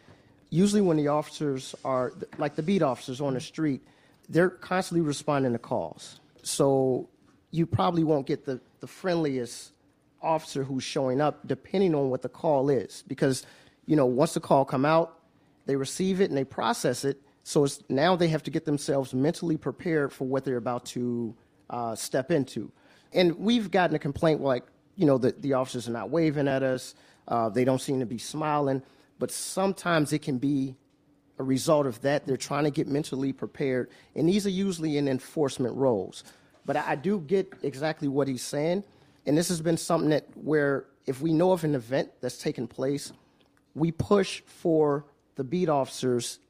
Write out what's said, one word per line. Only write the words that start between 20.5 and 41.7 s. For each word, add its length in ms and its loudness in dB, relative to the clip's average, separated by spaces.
about 300 -4
to, 480 -4
uh, 260 -6
step 360 -4
into. 400 -2
And 280 4
we've 320 0
gotten 240 2
a 40 0
complaint, 420 0
like, 220 0
you 100 2
know, 120 6
that 240 0
the 120 -2
officers 340 -2
are 60 -4
not 160 -6
waving 380 0
at 160 0
us. 320 -4
Uh, 220 0
they 160 2
don't 160 2
seem 180 -2
to 60 -2
be 120 -6
smiling. 640 -2
But 100 -4
sometimes 840 0
it 100 -2
can 160 -4
be 380 -2
a 60 -6
result 420 2
of 160 -6
that. 260 0
They're 80 0
trying 280 -2
to 80 2
get 160 -2
mentally 440 -2
prepared. 580 -4
And 120 2
these 180 2
are 60 0
usually 460 -2
in 100 2
enforcement 680 -2
roles. 480 0
But 120 0
I, 140 -2
I 40 0
do 240 0
get 420 -2
exactly 460 -4
what 200 0
he's 140 -4
saying. 420 -2
And 120 4
this 100 2
has 140 -2
been 160 0
something 320 0
that 160 2
where 500 0
if 160 -6
we 100 0
know 220 4
of 100 -2
an 120 0